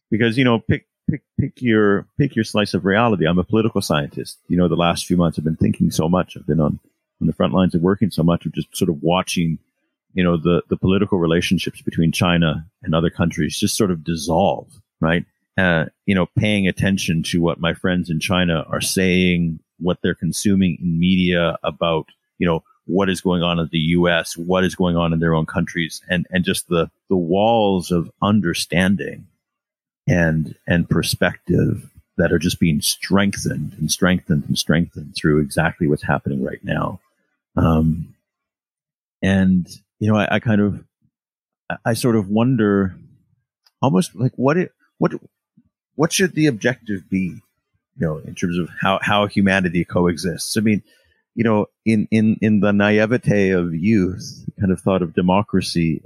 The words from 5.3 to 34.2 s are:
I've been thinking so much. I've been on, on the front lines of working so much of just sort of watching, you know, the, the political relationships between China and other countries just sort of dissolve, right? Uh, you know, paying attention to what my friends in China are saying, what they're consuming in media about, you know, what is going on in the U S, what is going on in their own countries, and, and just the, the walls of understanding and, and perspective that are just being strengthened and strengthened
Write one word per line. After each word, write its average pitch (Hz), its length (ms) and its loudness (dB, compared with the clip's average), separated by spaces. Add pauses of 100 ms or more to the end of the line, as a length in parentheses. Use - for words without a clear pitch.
I've 80 60 -8
been 80 120 -2
thinking - 360 0
so 80 180 0
much. 90 260 0
I've - 120 -16
been 78 120 0
on, 73 200 0 (420)
on - 60 0
the 80 60 0
front 92 200 -2
lines 90 220 2
of 85 60 0
working 95 280 2
so 80 140 -2
much 85 220 2
of 80 80 -6
just - 220 -8
sort 90 140 0
of 73 140 -4
watching, 85 560 -2 (540)
you 95 100 0
know, 87 140 2
the, 85 320 2
the 92 80 -2
political 95 420 0
relationships 85 600 0
between 82 300 -2
China 82 540 0 (160)
and 80 140 -4
other 82 140 2
countries 82 500 -4
just - 180 -2
sort 101 140 2
of 82 120 -4
dissolve, 82 640 -2 (320)
right? 82 260 0 (320)
Uh, 85 280 2 (200)
you 101 100 2
know, 90 120 0 (100)
paying 104 300 0
attention 92 560 0
to 90 180 -2
what 85 180 -2
my 85 140 -2
friends 90 360 -2
in 80 100 -2
China 87 500 0
are 73 120 -6
saying, 90 800 0 (200)
what 85 220 -2
they're 87 140 -2
consuming 95 640 0
in 85 160 -2
media 90 640 2
about, 82 440 -2 (320)
you 95 80 0
know, 82 160 0 (220)
what 92 240 0
is 90 120 -2
going 90 220 0
on 85 160 0
in 80 120 -4
the 82 80 -2
U 85 300 2
S, 82 260 -2
what 90 280 0
is 87 100 0
going 87 220 0
on 85 180 0
in 82 60 0
their 82 160 2
own 80 100 0
countries, 87 640 -6
and, 87 220 -2
and 92 120 0
just 90 260 -4
the, 82 200 0 (180)
the 98 80 0
walls 98 760 0
of 87 180 -2 (140)
understanding 92 1040 0 (800)
and, 80 480 2 (100)
and 85 240 0
perspective - 960 -2 (300)
that 85 140 2
are 90 80 2
just 90 200 -2
being 80 220 2
strengthened 82 960 -2
and 78 140 -4
strengthened 87 560 0